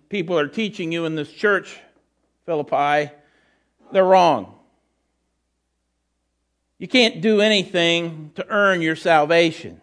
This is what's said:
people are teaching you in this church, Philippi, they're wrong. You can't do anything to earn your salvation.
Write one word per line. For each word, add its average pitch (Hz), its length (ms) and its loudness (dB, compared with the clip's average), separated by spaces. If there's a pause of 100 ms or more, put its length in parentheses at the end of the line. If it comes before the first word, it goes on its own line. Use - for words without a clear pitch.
(100)
people 180 280 -4
are 147 80 0
teaching 180 460 -8
you 165 140 -6
in 160 80 -6
this 151 180 -8
church, - 460 -4 (680)
Philippi, 147 680 -2 (800)
they're 190 140 2
wrong. 170 500 4 (2250)
You 175 120 -14
can't 226 340 2
do 214 180 2
anything 170 960 0
to 185 160 -10
earn 196 320 0
your 160 140 -2
salvation. 160 880 0